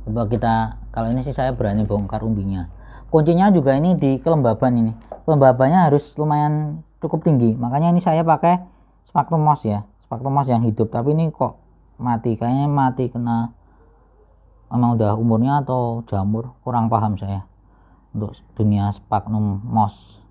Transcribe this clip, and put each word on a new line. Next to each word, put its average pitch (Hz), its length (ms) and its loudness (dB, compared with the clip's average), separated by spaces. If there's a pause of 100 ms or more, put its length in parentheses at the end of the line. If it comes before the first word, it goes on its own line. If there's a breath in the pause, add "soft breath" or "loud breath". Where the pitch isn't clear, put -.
Coba 110 260 -4
kita, 113 540 0 (100)
kalau 113 220 -4
ini 127 100 -2
sih 131 120 -6
saya 131 200 -2
berani 107 320 -2
bongkar 104 360 -4
umbinya. 98 440 -4 (440 loud breath)
Kuncinya 170 400 4
juga 139 240 4
ini 165 240 2
di 135 240 0
kelembaban 123 560 2
ini. 113 140 2 (340 loud breath)
Kelembabannya 139 640 4
harus 143 240 0
lumayan 151 720 -2 (160)
cukup 165 240 -4
tinggi. 120 320 2
Makanya 135 320 0
ini 175 80 4
saya 165 240 2
pakai 170 400 2 (480 soft breath)
sphagnum 156 320 0
moss 151 240 2
ya. 104 160 -2 (240)
Sphagnum 135 320 -2
moss 139 80 0
yang 117 160 2
hidup. 110 320 0
Tapi 139 240 0
ini 160 160 -2
kok - 240 -4 (400)
mati. 117 400 -2
Kayaknya 131 320 -2
mati 131 400 0
kena, 117 400 -4 (1200 soft breath)
emang 123 240 2
udah 110 240 2
umurnya 120 480 2
atau 120 400 -4
jamur. 104 560 -4
Kurang 120 240 0
paham 107 320 0
saya 98 240 -8 (720 soft breath)
untuk 104 240 -8 (160)
dunia 104 400 0
sphagnum 107 720 -4
moss. 110 640 -4